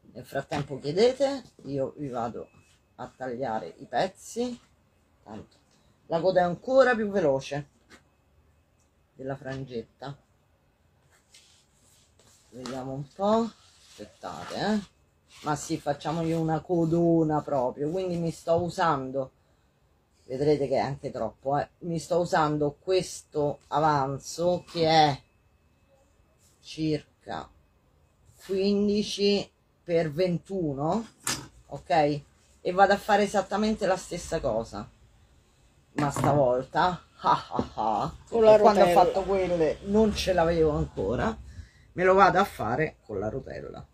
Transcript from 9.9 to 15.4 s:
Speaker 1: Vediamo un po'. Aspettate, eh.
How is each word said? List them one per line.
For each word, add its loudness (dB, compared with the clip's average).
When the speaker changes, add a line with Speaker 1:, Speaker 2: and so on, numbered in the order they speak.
Speaker 1:
Vediamo -10
un -10
po'. 0
Aspettate, -14
eh. 0